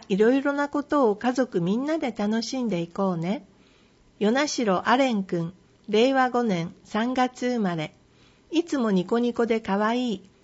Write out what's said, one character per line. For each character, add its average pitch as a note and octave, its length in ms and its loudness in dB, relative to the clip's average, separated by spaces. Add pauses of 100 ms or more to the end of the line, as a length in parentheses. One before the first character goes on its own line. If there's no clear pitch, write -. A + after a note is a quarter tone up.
い G3+ 80 0
ろ G#3+ 160 6
い C4+ 100 2
ろ C#4 120 0
な C#4+ 160 -2
こ - 140 -2
と C4+ 280 2
を G3 60 -2
家 A#3+ 160 -2
族 A#3+ 260 0
み F3 160 0
ん C4 100 -2
な D#4 120 -2
で C4+ 160 -4
楽 G#3+ 300 -2
し B3+ 200 -6
ん A#3 60 -2
で F3+ 100 -2
い E3+ 80 -4
こ G3 240 -2
う F3 60 -4
ね。 F#3 280 -4 (760)
与 F#3+ 100 2
那 C#4 160 2
城 G#3 400 0
ア A#3 80 4
レ C4 160 2
ン G3+ 140 -2
く E3+ 160 -4
ん、 E3 120 -6 (360)
令 A#3 240 4
和 B3+ 160 2
五 A#3+ 140 0
年 F3+ 300 -2 (120)
三 A#3 280 -2
月 B3 360 -2
生 B3 100 -2
ま F#3 160 0
れ。 D#3 180 -6 (640)
い E4 80 2
つ D4+ 140 -4
も A3+ 140 0
ニ F3+ 160 2
コ A3+ 100 0
ニ A#3+ 160 0
コ A#3 140 0
で A3 140 0
か G3+ 180 -2
わ G#3+ 160 0
い B3 180 -2
い。 - 160 -12 (140)